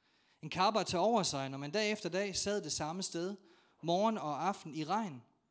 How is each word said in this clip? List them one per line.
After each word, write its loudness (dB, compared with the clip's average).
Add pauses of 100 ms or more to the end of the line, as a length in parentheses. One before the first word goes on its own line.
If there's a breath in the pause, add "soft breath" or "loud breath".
(420 soft breath)
En -12
kappe 4
at 0
tage 2
over 6
sig, -2
når -6
man -6
dag 2
efter -4
dag -2
sad 0
det -6
samme -4
sted, -4 (460 loud breath)
morgen 4
og -2
aften -4
i -4
regn, -2 (280)